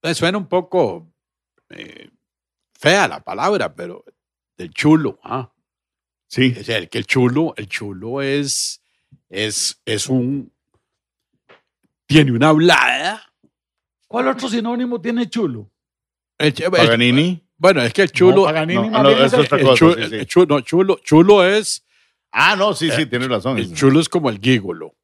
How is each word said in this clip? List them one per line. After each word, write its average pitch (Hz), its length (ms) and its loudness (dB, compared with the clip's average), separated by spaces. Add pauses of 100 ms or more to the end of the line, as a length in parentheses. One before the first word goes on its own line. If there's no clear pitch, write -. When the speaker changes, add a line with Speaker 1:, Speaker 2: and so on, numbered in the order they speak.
Speaker 1:
eh, 160 120 -4
suena 175 240 -2
un 190 100 -8
poco, 131 600 -2 (640)
eh, - 400 -20 (680)
fea 175 300 2
la 73 140 -10
palabra, 117 520 -4
pero - 300 -16 (540)
del 85 140 -14
chulo, 151 520 2
¿ah? 123 260 -10 (800)
Speaker 2:
Sí. 127 320 0
Speaker 1:
O 104 60 -14
sea, 113 120 -4
el 90 120 -8
que - 80 -8
el - 100 -6
chulo, 131 480 0
el 104 140 -14
chulo 110 520 -10
es, 139 600 -6 (480)
es, 101 560 -8
es 110 240 -6
un... 131 420 -4 (1500)
Tiene 143 280 4
una 131 160 2
hablada. 156 760 0 (840)
Speaker 3:
¿Cuál 254 220 -4
otro 254 200 -6
sinónimo 240 500 -4
tiene 233 300 -4
chulo? 127 400 -6 (680)
Speaker 1:
El 151 160 0
ch-, 160 120 -6
el 180 60 0
Speaker 2:
Paganini. 127 720 2 (140)
Speaker 1:
bueno, 170 260 2
es 117 100 -2
que 196 80 0
el 185 100 0
chulo 185 260 4
Speaker 3:
No, 196 80 4
Paganini 160 380 -2
Speaker 2:
No, - 60 -4
Speaker 3:
más - 140 0
Speaker 2:
no, 139 60 6
Speaker 3:
bien 131 120 4
Speaker 2:
es 139 60 4
Speaker 3:
es - 60 0
el - 80 2
Speaker 2:
otra - 180 0
Speaker 1:
el 143 60 2
Speaker 2:
cosa, 127 120 6
Speaker 1:
chu-, 165 160 6
Speaker 2:
sí, 156 80 -4
Speaker 1:
el 110 200 -6
Speaker 2:
sí. 95 40 -8
Speaker 1:
chu-, 180 220 4
no, 143 140 2
chulo, 185 420 0
chulo 185 420 6
es 202 400 -2 (460)
Speaker 2:
Ah, 170 240 2
no, 196 180 0
sí, 160 180 -4
sí, 120 120 -2
Speaker 1:
eh, - 20 -4
Speaker 2:
tiene 123 220 -4
razón, 123 320 -4
Speaker 1:
el 113 80 -6
Speaker 2:
sí. 87 80 -14
Speaker 1:
chulo 139 240 4
es 160 100 -2
como 151 220 -2
el 98 80 -10
gigolo. 95 640 -4